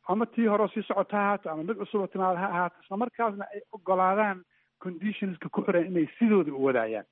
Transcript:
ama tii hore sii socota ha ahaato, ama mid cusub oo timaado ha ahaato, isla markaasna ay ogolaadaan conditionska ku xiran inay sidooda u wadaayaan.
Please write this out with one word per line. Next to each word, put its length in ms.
ama 180
tii 220
hore 260
sii 100
socota 340
ha 60
ahaato, 260
ama 140
mid 140
cusub 240
oo 60
timaado 300
ha 100
ahaato, 360
isla 140
markaasna 560
ay 80
ogolaadaan 720
conditionska 680
ku 160
xiran 240
inay 180
sidooda 340
u 120
wadaayaan. 460